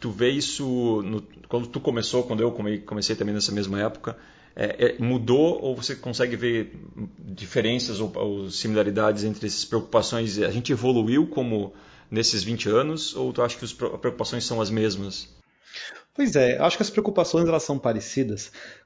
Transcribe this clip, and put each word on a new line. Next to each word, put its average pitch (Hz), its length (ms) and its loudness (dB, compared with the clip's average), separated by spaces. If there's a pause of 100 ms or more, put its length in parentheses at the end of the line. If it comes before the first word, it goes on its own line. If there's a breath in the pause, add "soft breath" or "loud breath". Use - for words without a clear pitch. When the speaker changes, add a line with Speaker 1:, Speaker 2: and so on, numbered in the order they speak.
Speaker 1:
tu 120 100 -4
vê 117 200 4
isso 127 720 0
no, 104 200 -4 (280)
quando 120 160 0
tu 131 160 -6
começou, 123 400 0
quando 113 180 -2
eu 117 100 4
come-, 104 280 -4
comecei 107 360 -2
também 104 200 -2
nessa 104 180 -2
mesma 101 260 -2
época, 110 380 -4 (400 soft breath)
é, 107 300 2
é, - 120 2
mudou 123 640 4
ou 127 140 -2
você 123 180 -6
consegue 123 400 -2
ver 113 380 -2 (460)
diferenças 110 840 -2
ou, 107 160 -2
ou 101 340 -2
similaridades 107 720 2
entre 107 240 -4
essas - 200 -4
preocupações? 113 720 0
A 101 120 2
gente 120 220 -2
evoluiu 123 540 4
como 113 480 -2 (360 soft breath)
nesses 110 320 0
vinte 110 280 -2
anos 151 440 2
ou 127 200 -2
tu 120 80 2
acha 120 160 0
que 139 80 -10
os - 80 -10
pre-, - 240 -4
preocupações 120 480 -2
são 113 160 0
as 101 80 0
mesmas? 101 580 -2 (840 loud breath)
Speaker 2:
Pois 247 220 2
é, 123 220 6
eu 147 80 2
acho 175 100 2
que 220 60 0
as - 80 0
preocupações, 175 580 2
elas 160 140 2
são 143 160 -4
parecidas, 110 720 -2 (340 loud breath)